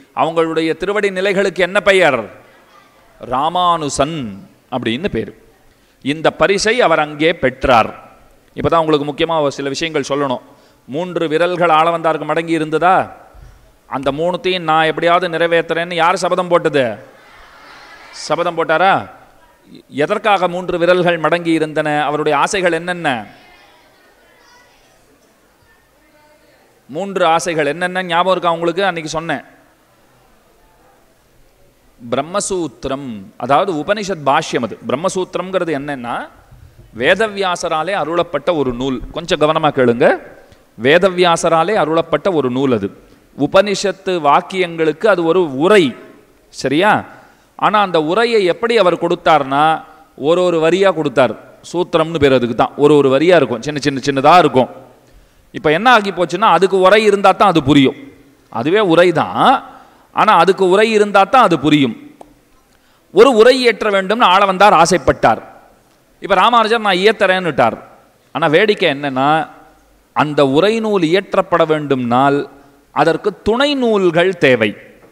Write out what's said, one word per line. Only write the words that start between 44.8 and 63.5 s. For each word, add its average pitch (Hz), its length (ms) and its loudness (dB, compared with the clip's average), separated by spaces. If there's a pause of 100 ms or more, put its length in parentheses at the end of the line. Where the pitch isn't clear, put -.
அது 180 180 2
ஒரு 165 340 0
உரை, 170 380 2 (520)
சரியா? 147 560 0 (520)
ஆனா 196 240 0
அந்த 175 220 0
உரையை 214 420 0
எப்படி 226 340 0
அவர் 175 180 2
கொடுத்தார்னா, 156 840 0 (340)
ஒரு 170 260 0
ஒரு 170 180 0
வரியா 180 340 2
கொடுத்தார். 135 400 0 (380)
சூத்திரம்னு 165 460 -2
பேர் 143 140 4
அதுக்கு 120 220 0
தான். 127 220 -2
ஒரு 147 200 4
ஒரு 139 200 4
வரியா 170 200 4
இருக்கும், 120 260 0
சின்ன 147 180 -8
சின்ன 135 240 -4
சின்னதா 147 340 4
இருக்கும். 131 300 2 (800)
இப்ப - 220 -2
என்ன 208 180 2
ஆகி 208 200 2
போச்சுன்னா, 175 300 -2
அதுக்கு 190 400 4
உரை 202 240 6
இருந்தா 202 280 4
தான் 202 160 2
அது 165 140 2
புரியும். 135 320 4 (540)
அதுவே 185 320 -2
உரை 175 320 4
தான், 143 520 0 (480)
ஆனா 190 240 2
அதுக்கு 180 320 2
உரை 214 220 2
இருந்தா 208 340 2
தான் 254 180 2
அது 175 160 2
புரியும். 139 580 0 (960)
ஒரு 240 200 6
உரை 240 260 6